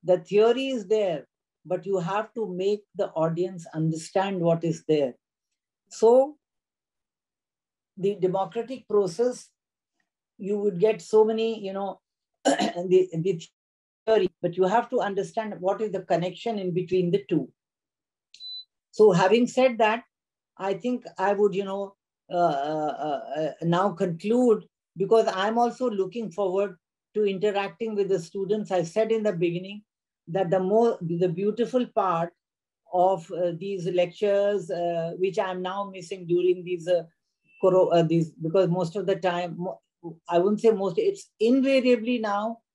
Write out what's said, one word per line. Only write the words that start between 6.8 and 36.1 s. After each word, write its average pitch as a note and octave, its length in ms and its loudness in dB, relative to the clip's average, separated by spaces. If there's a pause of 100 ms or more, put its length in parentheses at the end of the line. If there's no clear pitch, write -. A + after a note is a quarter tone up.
the G3 180 -2
democratic F#3+ 720 -4
process, G#3 600 0 (920)
you G#3 180 -4
would G3+ 220 -2
get G#3+ 240 2
so A3 200 6
many, A3 400 0
you F#3+ 100 -8
know, G3 260 -8 (220)
<clears throat> - 240 -14
the, F#3 680 2
the E3 300 -2 (640)
theory, G#3 220 4 (120)
but E3+ 160 -4
you F#3 60 2
have A3 260 2
to A#3+ 120 0
understand G3 580 -4
what G3 220 -2
is G#3+ 100 -4
the F3+ 100 -4
connection F3+ 560 -2
in F#3 160 -4
between F3 380 0
the G3+ 180 0
two. D3+ 180 0 (1400)
So G#3+ 220 6
having F#3+ 340 4
said B3+ 320 0
that, A3 260 0 (540)
I F#3+ 160 -4
think B3 320 -4 (140)
I G3 140 2
would, G3 200 2
you G3 120 -4
know, G3 300 -8 (360)
uh, F3+ 60 -2
uh, D3+ 840 -2 (160)
uh, D#3 140 -4 (100)
now F3 300 2
conclude, G3+ 720 0 (320)
because G#3 360 4
I'm G#3 240 -2
also A#3+ 320 0
looking G3 420 -6
forward F#3+ 460 -2 (360)
to G#3 120 0
interacting G3 680 -2
with G3 140 0
the F#3+ 100 2
students. G3 520 -4
I F3+ 120 2
said G#3+ 280 0
in A3 120 0
the G#3 100 0
beginning F3+ 500 -4 (440)
that F3+ 220 -2
the F#3 100 2
more, A3 420 2
the F3 280 0
beautiful G#3+ 560 -2 (100)
part F3 380 -2 (580)
of, F3+ 400 2
uh, F3 260 -2
these F#3+ 300 -6
lectures, G3 840 0
uh, E3+ 460 -4
which F#3 200 -2
I'm F#3 240 -4
now G3 280 -6
missing F#3 360 -14